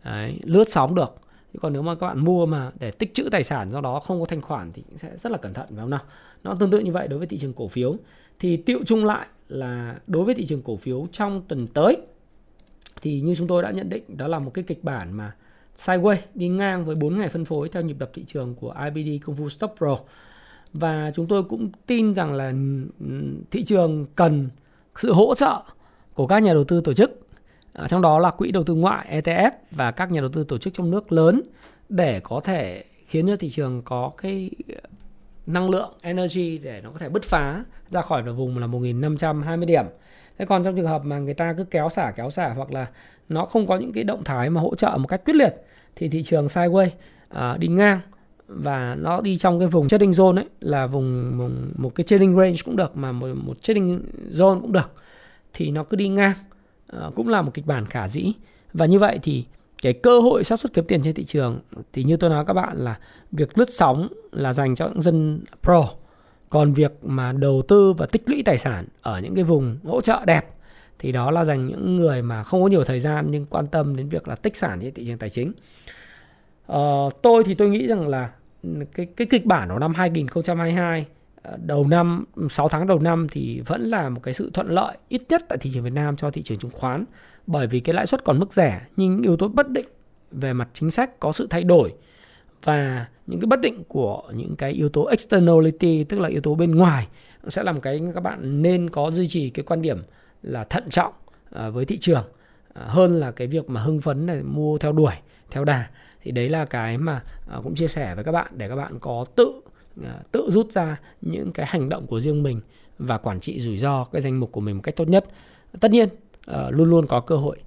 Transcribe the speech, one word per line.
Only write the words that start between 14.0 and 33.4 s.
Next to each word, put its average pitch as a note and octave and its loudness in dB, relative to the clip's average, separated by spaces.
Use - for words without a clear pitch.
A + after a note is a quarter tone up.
đó C#3 -6
là E3 -4
một C3+ -8
cái F#3 -8
kịch - -10
bản G2 -8
mà G#2 -10
sideways F#3 2
đi F3 -4
ngang F#3 -2
với D#3 -6
bốn D#3 -2
ngày G3+ -2
phân E3 -6
phối D3+ -6
theo F3 -6
nhịp D3+ -6
đập C3 -10
thị - -14
trường B2 -10
của B2 -14
I D3 -6
B D3+ -6
D D3 -6
Công C#3+ -8
Phu D3 -8
Stock G#3+ -8
Pro. C#3+ 0
Và D#3 -2
chúng E3 -2
tôi G3 2
cũng A3 -6
tin A3 2
rằng D#3+ -2
là, C3+ -4
ừm, C#3 -6
thị G#3+ -4
trường D#3+ 2
cần D3+ 4
sự - 0
hỗ G#3 6
trợ - 2
của C3+ -2
các G3 4
nhà G#3 6
đầu D3 6
tư E3+ 2
tổ D3+ -2
chức, G#3 4
à, - -10
trong F3+ 2
đó D#3 6
là F3 4
quỹ - -4
đầu F3+ 0
tư E3+ 0
ngoại F3 2
E D#3 -4
T - -6
F F3+ 4
và C3 -2
các F3+ -4
nhà D#3+ 0
đầu C3 -2
tư D3+ -4
tổ C#3 -6
chức F#3+ -8
trong E3+ -2
nước G3+ -2
lớn E3 6
để D#3 0
có A#2+ -6
thể A2 -4
khiến E3 0
cho G3+ 2
thị E3+ -6